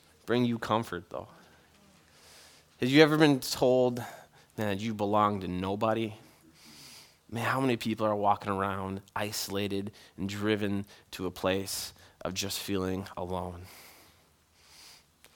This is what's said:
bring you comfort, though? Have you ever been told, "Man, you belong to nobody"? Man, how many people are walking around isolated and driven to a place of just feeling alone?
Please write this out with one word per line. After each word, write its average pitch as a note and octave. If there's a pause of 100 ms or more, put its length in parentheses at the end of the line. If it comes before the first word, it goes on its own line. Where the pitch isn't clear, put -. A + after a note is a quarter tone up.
(240)
bring A#2+
you A#2
comfort, A2
though? - (1500)
Have B2+
you C#3+
ever D3+
been D3
told, B2+ (560)
"Man, G#2
you A2
belong G#2
to F2+
nobody"? G#2+ (1120)
Man, A2+
how B2
many C3
people A2
are G#2+
walking G#2
around F#2+ (160)
isolated G2+ (260)
and G2
driven G2+ (240)
to F#2+
a F2
place F#2+ (320)
of F2+
just G2
feeling F#2
alone? F2+ (1700)